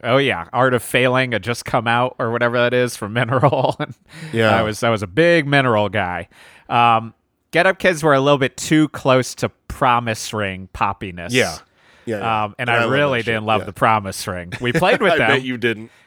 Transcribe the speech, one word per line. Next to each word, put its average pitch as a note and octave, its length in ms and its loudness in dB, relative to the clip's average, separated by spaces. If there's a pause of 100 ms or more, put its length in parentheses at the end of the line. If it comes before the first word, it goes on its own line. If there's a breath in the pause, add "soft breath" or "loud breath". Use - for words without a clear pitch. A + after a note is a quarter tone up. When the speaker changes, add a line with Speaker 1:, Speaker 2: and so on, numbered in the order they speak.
Speaker 1:
Oh, B2 140 2
yeah. G2+ 360 0
Art B2+ 200 2
of A#2 80 0
Failing B2+ 520 0
had G2+ 100 -2
just A#2+ 220 -6
come A#2 220 -2
out A#2+ 300 0
or A#2 140 -2
whatever A#2+ 260 0
that A#2+ 160 2
is B2 220 0
from G#2 180 -8
<laughs> B2 60 -2
Mineral. C3 600 2
And D3 140 -8 (400 loud breath)
Speaker 2:
Yeah. A2 240 4
Speaker 1:
I A2+ 60 2
was, G#2+ 200 -4
I A#2 60 2
was G#2+ 140 0
a G2+ 40 -8
big D#3+ 400 2
Mineral B2 420 2
guy. F2+ 380 -4 (400 loud breath)
Um, A#2 460 2 (380)
Get F3 160 2
Up F#3 100 0
Kids F3 260 0
were D3+ 120 4
a C3+ 60 4
little C#3+ 180 4
bit C3 180 -2
too D#3 320 2
close - 460 0
to A#2 140 -4 (180)
Promise A#2+ 680 -2
Ring F#2+ 400 -6
poppiness. F#2+ 580 -6
Speaker 2:
Yeah. G2 260 0 (500 soft breath)
Yeah, A2 120 -6
yeah. A2 260 -2
Speaker 1:
Um, G#2 120 -10
and B2 120 -6
Speaker 2:
And A#2 60 2
Speaker 1:
I A#2 60 2
Speaker 2:
I - 40 2
love A2 60 0
Speaker 1:
really C3+ 280 0
Speaker 2:
that A2 60 -6
Speaker 1:
didn't A2+ 180 -2
Speaker 2:
shit. G#2+ 40 -6
Speaker 1:
love G#2+ 140 2
Speaker 2:
Yeah. F2 40 -10
Speaker 1:
the G2 80 -12
Promise G#2+ 540 0
Ring. F2+ 240 -8 (100)
We A#2+ 120 -2
played F#3 280 2
with F#3+ 120 2
Speaker 2:
<laughs> - 0 -
I D#3 60 0
Speaker 1:
them. A#2+ 100 2
Speaker 2:
bet C#3 140 2
you B2+ 140 -8
didn't. A2+ 340 -4 (160 soft breath)